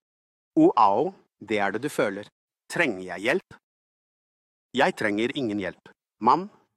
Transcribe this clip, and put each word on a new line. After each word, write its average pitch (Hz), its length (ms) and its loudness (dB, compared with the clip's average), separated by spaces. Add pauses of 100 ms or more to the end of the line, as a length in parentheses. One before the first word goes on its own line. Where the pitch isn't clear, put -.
(540)
O, 160 220 6
au, 113 360 4 (280)
det 104 180 -4
er 98 160 -2
det 110 80 -6
du 147 80 -6
føler. 104 380 -4 (420)
Trenger 120 380 -2
jeg 92 180 -8
hjelp? 170 300 -4 (1200)
Jeg 165 200 2
trenger 110 400 -2
ingen 107 240 -4
hjelp. 87 300 -10 (320)
Mann, 151 240 2 (300)